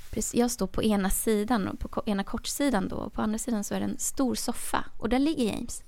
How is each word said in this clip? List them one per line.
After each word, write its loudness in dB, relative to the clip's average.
precis, -4
jag 4
står -2
på 0
ena 4
sidan 2
och -6
på -4
ko-, -4
ena 2
kortsidan 0
då, -4
och -6
på -4
andra 0
sidan -2
så -4
är 0
det -2
en -2
stor 0
soffa 0
och 0
där 4
ligger 2
James. -4